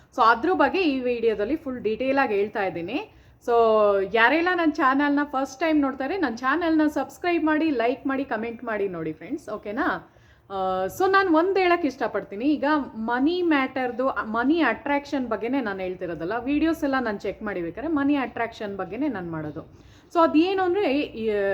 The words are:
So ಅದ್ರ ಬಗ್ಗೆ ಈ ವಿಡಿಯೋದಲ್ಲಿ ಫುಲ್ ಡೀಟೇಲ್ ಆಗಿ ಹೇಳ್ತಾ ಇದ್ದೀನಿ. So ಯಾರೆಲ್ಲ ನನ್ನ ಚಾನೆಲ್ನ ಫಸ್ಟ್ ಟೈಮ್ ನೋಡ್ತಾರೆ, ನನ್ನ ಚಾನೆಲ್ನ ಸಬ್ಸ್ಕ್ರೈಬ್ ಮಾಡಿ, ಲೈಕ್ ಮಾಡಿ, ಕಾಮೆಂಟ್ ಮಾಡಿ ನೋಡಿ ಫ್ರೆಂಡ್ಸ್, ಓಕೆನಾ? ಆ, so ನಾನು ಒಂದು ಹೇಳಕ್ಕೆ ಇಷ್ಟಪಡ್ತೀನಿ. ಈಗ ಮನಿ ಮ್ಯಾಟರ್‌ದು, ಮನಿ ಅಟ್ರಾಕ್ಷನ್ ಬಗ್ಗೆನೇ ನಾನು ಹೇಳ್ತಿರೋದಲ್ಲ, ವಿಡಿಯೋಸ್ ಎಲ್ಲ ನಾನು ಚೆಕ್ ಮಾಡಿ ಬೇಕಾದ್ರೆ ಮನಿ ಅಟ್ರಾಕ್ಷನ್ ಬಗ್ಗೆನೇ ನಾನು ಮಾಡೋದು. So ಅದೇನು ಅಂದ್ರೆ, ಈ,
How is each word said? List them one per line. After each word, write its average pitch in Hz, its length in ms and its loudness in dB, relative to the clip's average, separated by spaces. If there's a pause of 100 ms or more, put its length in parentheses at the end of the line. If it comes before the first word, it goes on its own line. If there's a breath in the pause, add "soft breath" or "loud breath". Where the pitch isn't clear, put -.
(160 loud breath)
So 262 100 2
ಅದ್ರ 240 260 4
ಬಗ್ಗೆ 302 300 2
ಈ 269 180 0
ವಿಡಿಯೋದಲ್ಲಿ 233 560 0
ಫುಲ್ 254 240 -8
ಡೀಟೇಲ್ 233 380 0
ಆಗಿ 247 160 2
ಹೇಳ್ತಾ 208 300 -2
ಇದ್ದೀನಿ. 185 460 -6 (360 soft breath)
So 240 80 2 (600)
ಯಾರೆಲ್ಲ 277 400 4
ನನ್ನ 330 160 2
ಚಾನೆಲ್ನ 285 540 2
ಫಸ್ಟ್ 277 360 -4
ಟೈಮ್ 311 200 2
ನೋಡ್ತಾರೆ, 277 360 -2
ನನ್ನ 269 180 -2
ಚಾನೆಲ್ನ 311 520 2
ಸಬ್ಸ್ಕ್ರೈಬ್ 311 580 -2
ಮಾಡಿ, 311 260 2
ಲೈಕ್ 254 360 0
ಮಾಡಿ, 269 180 -2
ಕಾಮೆಂಟ್ 233 400 -6
ಮಾಡಿ 214 240 -2
ನೋಡಿ 165 240 -6
ಫ್ರೆಂಡ್ಸ್, 196 360 -12
ಓಕೆನಾ? 214 600 -6 (400 soft breath)
ಆ, 190 360 -2
so 370 240 0
ನಾನು 392 220 4
ಒಂದು 370 280 4
ಹೇಳಕ್ಕೆ 349 280 2
ಇಷ್ಟಪಡ್ತೀನಿ. 214 560 -6
ಈಗ 269 200 0 (300)
ಮನಿ 254 480 0
ಮ್ಯಾಟರ್‌ದು, 262 640 0
ಮನಿ 240 520 0
ಅಟ್ರಾಕ್ಷನ್ 285 680 0
ಬಗ್ಗೆನೇ 226 320 -2
ನಾನು 196 200 -4
ಹೇಳ್ತಿರೋದಲ್ಲ, 180 520 -6 (120)
ವಿಡಿಯೋಸ್ 302 400 0
ಎಲ್ಲ 269 160 0
ನಾನು 214 180 -2
ಚೆಕ್ 202 240 -8
ಮಾಡಿ 196 200 -4
ಬೇಕಾದ್ರೆ 226 300 -6
ಮನಿ 285 240 2
ಅಟ್ರಾಕ್ಷನ್ 226 600 -6
ಬಗ್ಗೆನೇ 196 320 -4
ನಾನು 180 240 -6
ಮಾಡೋದು. 156 280 -8 (520 loud breath)
So 339 100 4
ಅದೇನು 339 400 4
ಅಂದ್ರೆ, 349 360 2
ಈ, 226 320 -4 (240)